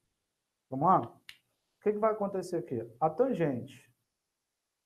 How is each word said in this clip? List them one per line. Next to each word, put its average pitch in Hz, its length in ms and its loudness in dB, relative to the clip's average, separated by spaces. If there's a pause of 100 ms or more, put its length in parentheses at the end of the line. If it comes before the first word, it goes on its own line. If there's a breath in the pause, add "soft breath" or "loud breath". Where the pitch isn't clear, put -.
(680)
vamos 135 180 -2
lá? 180 140 6
O - 800 -14
que 208 120 2
que 208 60 -4
vai 214 140 2
acontecer 190 440 -4
aqui? 123 300 -6 (140)
A 160 80 2
tangente 165 840 -2 (960)